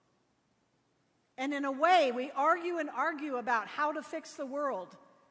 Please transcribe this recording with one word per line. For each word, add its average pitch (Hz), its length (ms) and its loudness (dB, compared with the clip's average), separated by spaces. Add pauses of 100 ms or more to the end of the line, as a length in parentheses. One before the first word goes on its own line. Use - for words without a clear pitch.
(1400)
And 277 160 -2
in 285 120 -4
a 277 60 -2
way, 302 400 6
we 254 200 -4
argue 339 480 2
and 294 100 -4
argue 285 460 -4
about 233 320 0
how 294 240 -2
to 311 100 -6
fix - 320 -10
the 285 140 -8
world. 262 500 -4 (340)